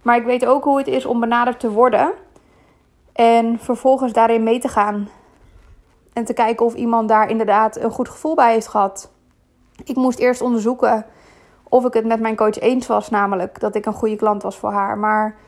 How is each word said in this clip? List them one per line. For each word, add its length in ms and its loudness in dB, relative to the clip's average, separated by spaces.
Maar 160 2
ik 80 -2
weet 200 0
ook 180 2
hoe 140 2
het 100 -2
is 180 -2
om 140 -2
benaderd 400 0
te 120 -4
worden 400 4
en 460 2
vervolgens 540 0
daarin 300 2
mee 160 0
te 80 -4
gaan. 420 -2
En 120 -6
te 80 -6
kijken 320 0
of 80 -2
iemand 360 -2
daar 200 4
inderdaad 480 2
een 140 -4
goed 180 -6
gevoel 260 -4
bij 180 4
heeft 140 0
gehad. 440 -2
Ik 120 -8
moest 240 0
eerst 220 0
onderzoeken 640 0
of 220 2
ik 80 -2
het 120 0
met 140 0
mijn 160 -2
coach 240 0
eens 280 0
was, 220 -2
namelijk 500 -2
dat 160 -4
ik 100 -4
een 80 -4
goede 220 -2
klant 280 -2
was 140 -8
voor 140 -6
haar. 260 -4
Maar 380 -2